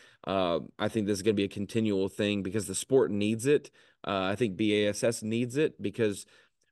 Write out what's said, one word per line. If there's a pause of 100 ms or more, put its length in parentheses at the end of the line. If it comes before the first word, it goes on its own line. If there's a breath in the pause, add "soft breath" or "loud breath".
(260 soft breath)
Uh, (180)
I
think
this
is
gonna
be
a
continual
thing
because
the
sport
needs
it. (360 soft breath)
Uh,
I
think
B
A
S
S
needs
it
because (480 soft breath)